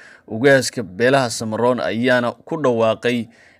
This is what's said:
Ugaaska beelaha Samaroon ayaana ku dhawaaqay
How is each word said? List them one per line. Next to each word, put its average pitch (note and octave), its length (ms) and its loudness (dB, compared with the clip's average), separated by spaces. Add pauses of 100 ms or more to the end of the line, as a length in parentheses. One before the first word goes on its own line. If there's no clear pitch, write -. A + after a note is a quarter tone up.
(300)
Ugaaska B2+ 540 2
beelaha A#2 460 0
Samaroon A2+ 520 -2
ayaana A#2+ 500 0 (140)
ku E3 120 -8
dhawaaqay A#2 680 0 (320)